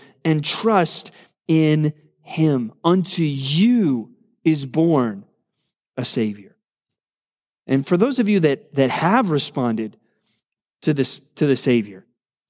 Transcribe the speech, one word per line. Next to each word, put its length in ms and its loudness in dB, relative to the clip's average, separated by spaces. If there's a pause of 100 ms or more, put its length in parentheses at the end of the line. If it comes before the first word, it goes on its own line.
(240)
and 200 0
trust 680 -2 (340)
in 460 2 (300)
him. 500 0 (100)
Unto 400 0
you 880 0 (320)
is 240 0
born 580 0 (720)
a 80 -6
Savior. 520 -6 (1080)
And 220 0
for 100 0
those 220 0
of 100 0
you 120 4
that, 340 -2
that 160 2
have 400 0
responded 680 -4 (840)
to 100 0
this, 280 -2 (160)
to 100 0
the 80 4
Savior, 520 -2 (420)